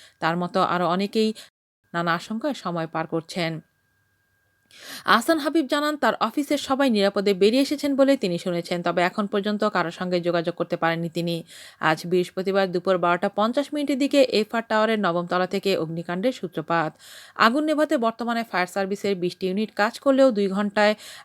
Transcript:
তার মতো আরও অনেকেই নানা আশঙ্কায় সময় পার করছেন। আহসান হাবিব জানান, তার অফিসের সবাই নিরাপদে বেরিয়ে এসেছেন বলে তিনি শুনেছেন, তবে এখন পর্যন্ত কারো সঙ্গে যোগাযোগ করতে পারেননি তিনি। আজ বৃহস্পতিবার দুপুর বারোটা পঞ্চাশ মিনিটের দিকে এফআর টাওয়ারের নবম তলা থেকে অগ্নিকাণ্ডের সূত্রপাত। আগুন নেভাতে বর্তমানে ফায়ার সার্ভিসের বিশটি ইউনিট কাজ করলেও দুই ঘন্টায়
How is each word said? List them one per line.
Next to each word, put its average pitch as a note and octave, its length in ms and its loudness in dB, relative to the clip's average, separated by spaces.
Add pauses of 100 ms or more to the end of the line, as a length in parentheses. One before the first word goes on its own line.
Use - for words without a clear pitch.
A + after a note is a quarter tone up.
(200)
তার E3 180 0
মতো F3+ 240 0
আরও F3 260 2
অনেকেই G3+ 460 0 (600)
নানা E3+ 200 0
আশঙ্কায় A3+ 400 -4
সময় E3+ 340 -6
পার D#3+ 200 -6
করছেন। E3 540 -4 (1400)
আহসান A#3 340 2
হাবিব D4 260 0
জানান, D4+ 320 -2
তার A3+ 220 2
অফিসের C#4+ 380 -2
সবাই C4+ 320 0
নিরাপদে G3+ 440 2
বেরিয়ে G#3+ 280 4
এসেছেন C#4 340 0
বলে C4+ 220 4
তিনি F3+ 200 -2
শুনেছেন, F3 460 -4
তবে F3 180 0
এখন F#3+ 260 0
পর্যন্ত G#3 360 -2
কারো F3+ 280 0
সঙ্গে F3+ 280 -2
যোগাযোগ E3+ 360 -2
করতে F3 220 -4
পারেননি E3 320 0
তিনি। E3+ 340 -4 (360)
আজ D#3 260 2
বৃহস্পতিবার F#3 680 0
দুপুর F3+ 260 0
বারোটা F3 320 0
পঞ্চাশ B3 440 0
মিনিটের D4 240 -2
দিকে C#4 240 2
এফআর A3+ 480 2
টাওয়ারের A3 300 2
নবম F3 280 0
তলা F#3 200 0
থেকে F#3+ 300 0
অগ্নিকাণ্ডের F3 540 -2
সূত্রপাত। E3 640 -4 (420)
আগুন A#3+ 280 4
নেভাতে D4+ 340 2
বর্তমানে A#3 460 -2
ফায়ার F3+ 240 -2
সার্ভিসের G3 480 -2
বিশটি F3+ 320 -4
ইউনিট G3 280 -2
কাজ G#3+ 240 0
করলেও C4+ 320 4
দুই G3+ 160 0
ঘন্টায় G#3 480 2 (300)